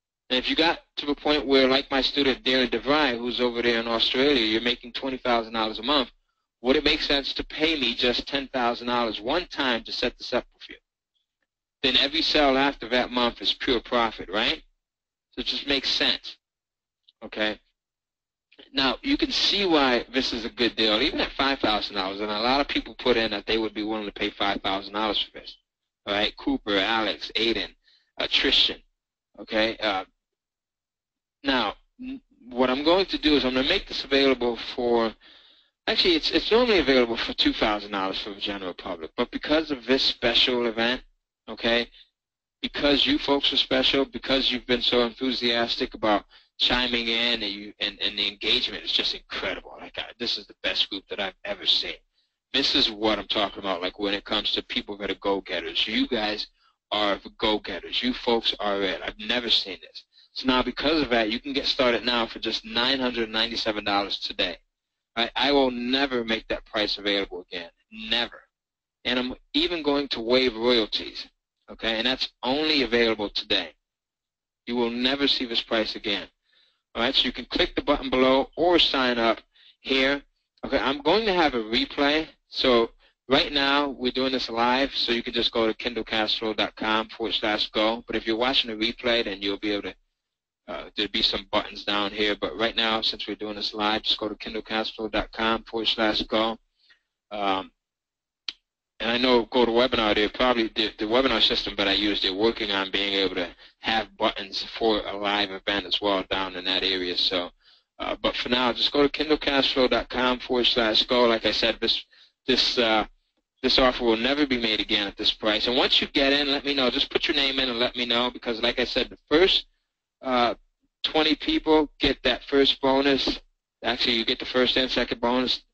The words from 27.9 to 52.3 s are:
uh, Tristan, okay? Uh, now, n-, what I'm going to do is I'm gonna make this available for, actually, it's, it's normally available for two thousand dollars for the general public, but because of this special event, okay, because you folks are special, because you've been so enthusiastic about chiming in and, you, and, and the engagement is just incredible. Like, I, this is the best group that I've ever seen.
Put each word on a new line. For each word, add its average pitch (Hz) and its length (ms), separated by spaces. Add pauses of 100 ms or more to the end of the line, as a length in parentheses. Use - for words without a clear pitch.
uh, - 100
Tristan, - 480 (640)
okay? 110 380
Uh, 98 280 (1400)
now, 254 300 (260)
n-, - 220 (280)
what 123 200
I'm 135 140
going 180 240
to 151 100
do 147 180
is 131 80
I'm 127 120
gonna 131 120
make 190 200
this - 160
available 131 560 (160)
for, 117 380 (760)
actually, - 280
it's, - 140
it's - 220
normally 226 280
available 127 380
for - 160
two 143 200
thousand 104 380
dollars 95 300
for - 80
the 101 100
general 98 340
public, 85 440
but 120 140
because 151 400
of 123 140
this 131 180
special 120 640
event, 117 340 (480)
okay, 117 400 (720)
because 143 440
you 131 120
folks 143 340
are 135 60
special, 135 480
because 135 460
you've 123 160
been 120 160
so 123 180
enthusiastic 117 920
about 107 280 (360)
chiming 120 480
in 117 340
and, 104 100
you, 104 280
and, 104 200
and 104 200
the 104 80
engagement 104 560
is - 80
just - 240
incredible. - 640
Like, - 180
I, - 60 (160)
this 117 180
is 104 80
the - 160
best 92 300
group 98 180
that 92 100
I've 95 140 (100)
ever 95 220
seen. 80 300 (580)